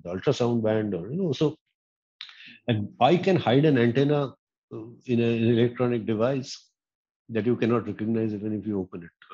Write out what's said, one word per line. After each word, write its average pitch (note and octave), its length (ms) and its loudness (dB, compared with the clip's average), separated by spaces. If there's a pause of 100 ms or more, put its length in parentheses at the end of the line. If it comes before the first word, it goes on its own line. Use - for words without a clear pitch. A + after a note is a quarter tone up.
the F2 100 -8
ultrasound A#2+ 480 0
band, G#2+ 320 0
or, F2+ 160 -8
you E3 100 -6
know, F3 120 -2
so. D3+ 240 -2 (1120)
And G#2 200 -2 (120)
I D3 160 6
can F3+ 200 2
hide B2+ 280 4
an D3 120 4
antenna, C#3 580 2 (380)
uh, A#2 60 -12 (280)
in A#2 140 2
a, A#2 160 2
an A2+ 120 2 (100)
electronic A#2+ 480 0
device B2 640 -4 (600)
that A2+ 160 -4
you A#2+ 120 2
cannot A2+ 300 0
recognize A2 480 -2
even G#2+ 220 -6
if G2 100 -8
you G#2 120 -4
open F2+ 240 -8
it. E2+ 80 -18 (240)